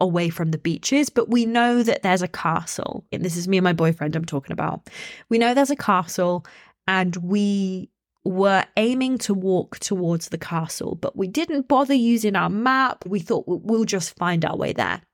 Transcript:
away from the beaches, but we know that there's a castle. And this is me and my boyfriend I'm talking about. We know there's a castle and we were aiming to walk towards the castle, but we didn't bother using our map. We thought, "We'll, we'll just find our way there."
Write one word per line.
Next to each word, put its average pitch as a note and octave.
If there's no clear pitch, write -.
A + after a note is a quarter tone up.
away F3
from D#3+
the D#3
beaches, C4+
but -
we A#3
know A#3+
that A3
there's F#3
a F3+
castle. -
And -
this F3
is F3
me F#3+
and F3+
my F3
boyfriend D#3+
I'm E3
talking C#3+
about. -
We A3+
know A#3
there's C#4
a C#4+
castle F3+
and F#3
we F#3+
were F#3+
aiming B3+
to -
walk F#3
towards E3+
the E3
castle, -
but -
we F#3+
didn't C#4+
bother C#4
using A#3
our E3+
map. B3+
We F#3+
thought, E3+
"We'll, F3
we'll A3+
just G3
find F3
our -
way -
there." F#2